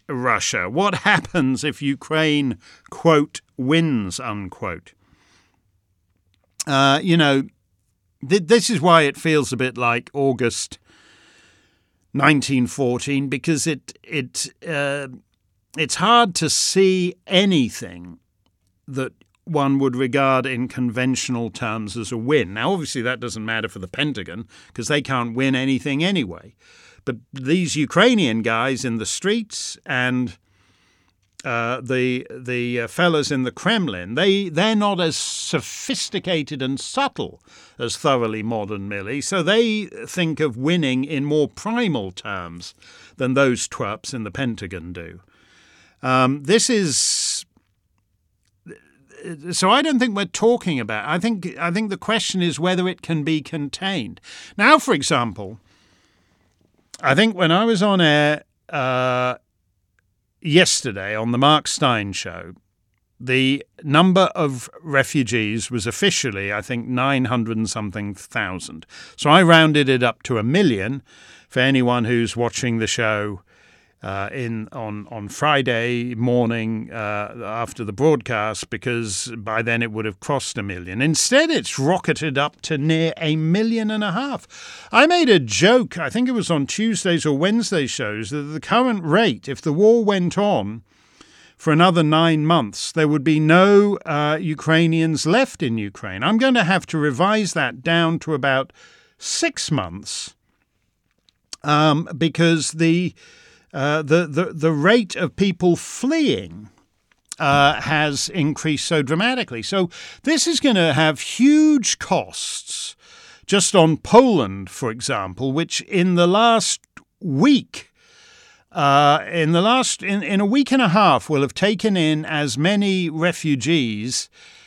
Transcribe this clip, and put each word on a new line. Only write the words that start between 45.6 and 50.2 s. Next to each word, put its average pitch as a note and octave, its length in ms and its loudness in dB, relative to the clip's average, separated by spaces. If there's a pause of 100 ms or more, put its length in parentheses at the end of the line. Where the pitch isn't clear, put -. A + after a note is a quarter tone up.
Um, C3 400 2
this G#3 260 2
is, - 760 0 (2000)
so F#3 180 0
I C4 120 4
don't D4 180 0
think A#3 160 0
we're G3+ 100 -2